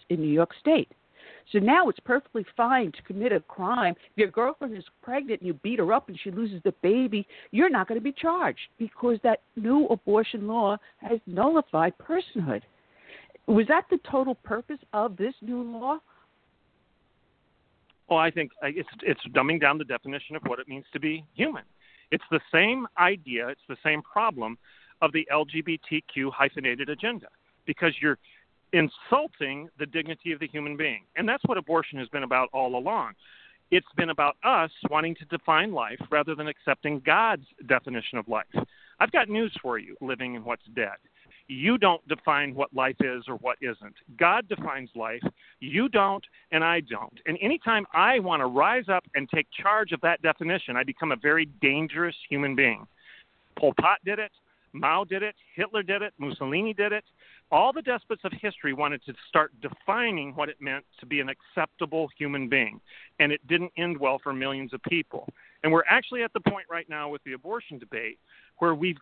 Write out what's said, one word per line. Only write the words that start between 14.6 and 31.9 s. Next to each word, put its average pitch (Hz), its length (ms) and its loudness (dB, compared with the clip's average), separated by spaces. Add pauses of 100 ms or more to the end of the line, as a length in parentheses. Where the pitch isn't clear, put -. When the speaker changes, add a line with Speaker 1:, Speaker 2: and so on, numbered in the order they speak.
Speaker 1:
of 208 240 -2
this 220 240 -4
new 247 200 -6
law? 240 380 -4 (2000)
Speaker 2:
Well, 165 100 6
I 165 120 4
think, 160 200 -6 (120)
uh, 143 40 -4
it's, 156 220 -6 (140)
it's - 180 0 (140)
dumbing 147 260 4
down 147 160 4
the 151 60 -6
definition 139 520 -8
of 156 120 -10
what 123 120 -4
it 131 80 -12
means 135 260 -14
to 131 60 -8
be 156 260 -4 (100)
human. 247 280 -2 (480)
It's - 200 -2
the 160 80 2 (120)
same 220 360 2 (120)
idea, 147 480 2
it's 139 200 -10
the 127 160 -10
same 151 180 0
problem 135 560 -2 (440)
of 156 100 2
the 160 200 -2
L 151 140 2
G 156 160 -6
B 160 260 -6
T 156 240 -4
Q 135 200 -4
hyphenated 135 580 -2
agenda, 196 380 -6 (380)
because 160 360 0
you're 147 160 2 (560)
insulting 160 1040 0
the 151 80 -6
dignity 160 460 -6
of 147 80 -6
the 143 80 -6
human 147 300 -8
being. 135 240 -4 (140)
And 196 120 -2
that's 262 180 0
what 226 120 0
abortion 160 420 -2